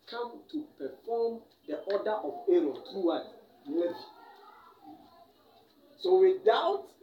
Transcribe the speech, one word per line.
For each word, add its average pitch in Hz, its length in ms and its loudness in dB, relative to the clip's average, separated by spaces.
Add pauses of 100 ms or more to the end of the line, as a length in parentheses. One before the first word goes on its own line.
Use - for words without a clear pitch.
come 233 340 -10 (120)
to 302 120 -6 (140)
perform 233 640 -4 (280)
the 196 80 -6 (160)
order 214 200 -2
of 147 200 -6 (160)
Aaron 160 260 4 (160)
through 190 160 -6
what? 160 200 -2 (400)
Levi. 170 260 -2 (2000)
So 370 200 6
without 381 680 4 (160)